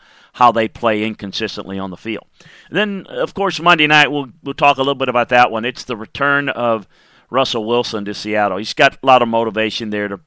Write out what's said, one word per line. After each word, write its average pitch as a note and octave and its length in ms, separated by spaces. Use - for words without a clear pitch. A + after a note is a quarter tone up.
how B2 180
they A2 160
play A2 360
inconsistently G#2 760
on F#2+ 100
the F2+ 80
field. - 280
Then, G3+ 400
of B2+ 240
course, F#3+ 260
Monday E3 280
night, D3 240
we'll, C#3+ 180
we'll C#3 100
talk C#3+ 240
a C3+ 40
little C3+ 140
bit C3 140
about A#2 200
that B2 220
one. A2 140
It's B2 180
the A#2+ 140
return C#3+ 520
of A2+ 380
Russell B2 340
Wilson A2+ 400
to G#2 80
Seattle. G#2 460
He's A2 160
got C#3 180
a - 120
lot B2+ 180
of A#2 40
motivation A2 600
there G#2 180
to G2 180